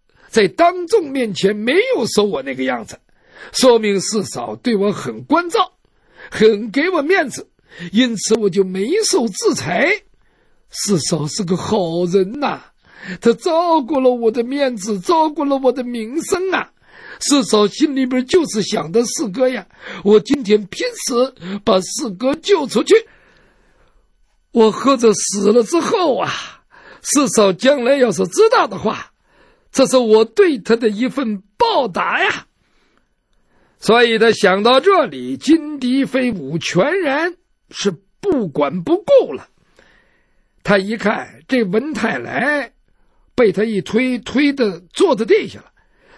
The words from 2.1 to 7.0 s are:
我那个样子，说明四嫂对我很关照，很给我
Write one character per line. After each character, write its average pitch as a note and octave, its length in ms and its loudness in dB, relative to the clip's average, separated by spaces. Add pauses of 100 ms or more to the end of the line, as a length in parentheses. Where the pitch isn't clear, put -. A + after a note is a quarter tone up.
我 F3+ 180 -4
那 - 140 -8
个 C3 80 -6
样 - 220 -4
子， - 160 -20 (500)
说 A#3+ 280 4
明 G3+ 200 0
四 G3+ 240 -4
嫂 D#3 320 -10
对 A3+ 220 -2
我 G3 160 0
很 A3 320 -10
关 E4+ 240 0
照， F#4 240 -2 (580)
很 G#3+ 400 2
给 D4 180 0
我 E4+ 120 0